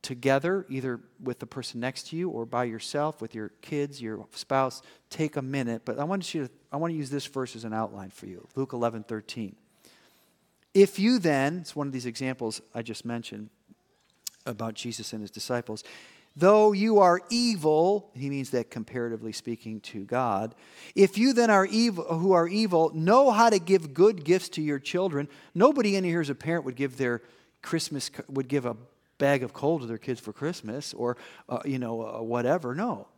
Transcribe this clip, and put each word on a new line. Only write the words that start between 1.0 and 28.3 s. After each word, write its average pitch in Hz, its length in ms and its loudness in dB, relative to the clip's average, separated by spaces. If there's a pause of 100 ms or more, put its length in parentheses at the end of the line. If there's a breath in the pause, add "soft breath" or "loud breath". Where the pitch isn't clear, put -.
with 123 160 -6
the 117 80 -12
person - 320 -12
next 127 300 -6
to 156 80 -10
you 180 120 -4
or 117 160 -6
by 120 200 -2
yourself, 147 580 -4
with 113 100 -10
your 107 180 -8 (100)
kids, 143 420 -6
your 107 300 -8
spouse, 135 500 -2 (280 soft breath)
take 156 260 -4
a 139 60 -4
minute. 131 420 -4
But 123 160 -6
I 143 40 -2
want 180 300 -4
you 139 140 -4
to, - 40 -16 (200)
I - 40 -6
wanna 165 180 -2
use 143 160 -6
this 143 160 -4
verse 131 280 -6
as 110 80 -14
an 110 100 -8
outline 101 380 -6
for - 160 -20
you. 90 300 -16
Luke 135 160 -4
eleven 117 320 -2
thirteen. 107 500 -8 (1200 soft breath)
"If 196 240 6
you 226 220 4
then," 151 380 2
it's 156 180 -12
one 143 100 -4
of 135 60 -8
these 123 120 -8
examples 120 560 -6 (140)
I 120 80 -8
just 113 220 -10
mentioned 113 460 -10 (960)
about 113 280 -8
Jesus 113 400 -10
and 107 80 -10
his 101 80 -12
disciples, 113 520 -6 (540 loud breath)
"though 208 360 6
you 208 260 4
are 180 320 6
evil," 196 840 2
he 135 140 -8
means 139 220 -6
that 120 200 -2
comparatively 117 600 -6
speaking 110 480 -10
to 101 240 -12
God, 113 500 -2 (400 loud breath)
"if 196 220 6
you 254 160 4
then 233 160 4
are 196 160 6
evil, 208 400 0 (140)
who 190 140 4
are 170 140 6
evil, 180 460 2
know 214 380 6
how 226 180 6
to 208 100 6
give 165 360 2
good 185 280 6
gifts 175 280 2
to 160 100 -6
your 147 180 -2
children." 147 520 -2 (240 loud breath)
Nobody 214 420 4
in 190 80 0
here 170 160 2
as 143 80 -2
a 139 60 -2
parent 156 320 -4
would 127 100 -8
give 127 220 -4
their 120 240 0 (400 soft breath)
Christmas, 156 520 -4
c-, - 140 -12
would 135 200 -4